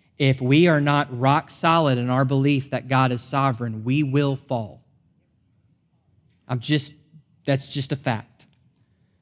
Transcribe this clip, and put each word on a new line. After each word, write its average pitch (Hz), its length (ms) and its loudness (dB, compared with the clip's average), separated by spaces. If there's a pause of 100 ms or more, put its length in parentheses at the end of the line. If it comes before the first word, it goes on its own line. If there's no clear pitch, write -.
(180)
if 135 240 2
we 143 260 4
are 156 140 4
not 143 360 0
rock 135 320 2
solid 165 480 2
in 123 120 -4
our 131 160 2
belief 135 460 0
that 131 160 -8
God 131 240 2
is 123 100 -6
sovereign, 120 640 -4
we 131 180 0
will 139 340 0
fall. 113 480 -10 (1600)
I'm 127 120 -4
just, 143 340 -4 (520)
that's 139 240 -2
just 139 220 -8
a 147 40 -4
fact. - 520 -8 (760)